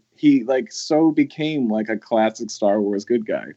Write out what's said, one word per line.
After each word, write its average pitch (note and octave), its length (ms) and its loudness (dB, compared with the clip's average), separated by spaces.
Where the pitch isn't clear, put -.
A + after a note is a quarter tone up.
he, C#3 260 4
like, C3 280 -2
so D#3+ 380 0
became, D3+ 600 -2
like, G#2+ 200 -2
a G#2+ 80 -4
classic A2 540 -2
Star G#2 300 0
Wars G2+ 240 -2
good A#2 200 0
guy. C#2+ 320 -6